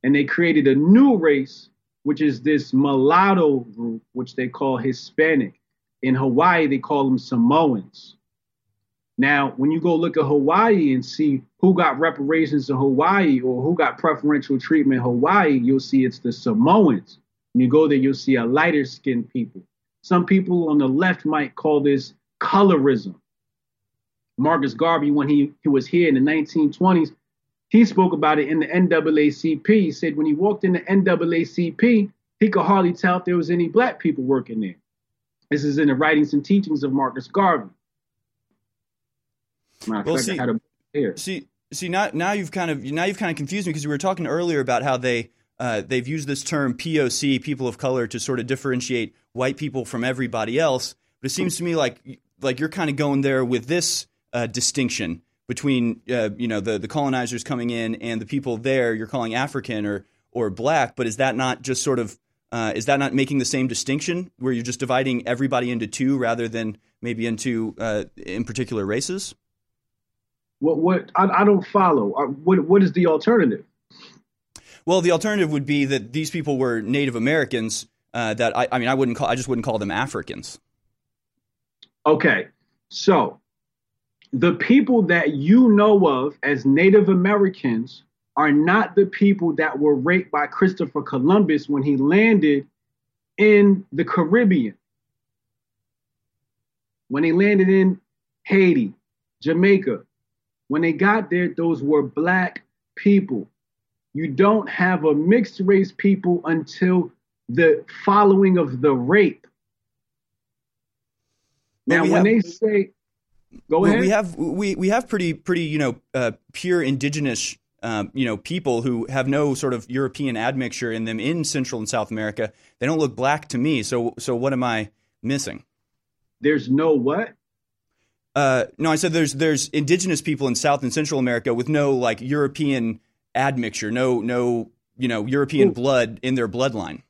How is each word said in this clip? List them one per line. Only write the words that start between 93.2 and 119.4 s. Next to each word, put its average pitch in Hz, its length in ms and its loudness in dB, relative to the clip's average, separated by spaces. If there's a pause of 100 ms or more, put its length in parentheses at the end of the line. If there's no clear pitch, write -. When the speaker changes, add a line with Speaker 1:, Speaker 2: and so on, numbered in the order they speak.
Speaker 1:
in 202 540 6
the 156 140 -2
Caribbean. 170 720 2 (2250)
When 143 140 -2
he 165 80 2
landed 190 380 4
in 190 300 4 (440)
Haiti, 175 500 2 (480)
Jamaica, 175 600 2 (640)
when 151 140 0
they 170 120 0
got 202 360 0
there, 180 200 0
those 165 340 -2
were 147 180 2
black 175 600 -2 (320)
people. 190 520 2 (680)
You 156 120 -4
don't 196 420 2
have 180 360 -2
a 151 80 4
mixed 185 460 0
race 190 320 2
people 190 540 0
until 170 640 -2 (380)
the 156 340 4 (220)
following 196 520 6
of 131 240 -2
the 143 120 4
rape. 143 520 2 (2500)
Speaker 2:
Well, 170 120 2
Speaker 1:
Now, 170 60 2
Speaker 2:
we 185 80 2
Speaker 1:
when 185 140 4
Speaker 2:
have 220 180 4
Speaker 1:
they 170 60 -6
say, 202 420 0 (800)
go 160 100 2
Speaker 2:
we, 202 100 4
Speaker 1:
ahead. 220 100 4
Speaker 2:
we 185 100 0
have, 196 260 -2
we, 180 400 -4
we 185 140 -2
have 240 200 -2
pretty, 180 240 -2
pretty, 175 300 -4
you 151 140 -4
know, 135 180 -2 (180)
uh, 120 180 -2 (220)
pure 180 280 -2
indigenous, 139 760 -4 (260)
um, 110 300 -6
you 131 120 -2
know, 110 120 -4
people 131 440 -4
who 120 260 -4
have 135 200 -4
no 143 260 0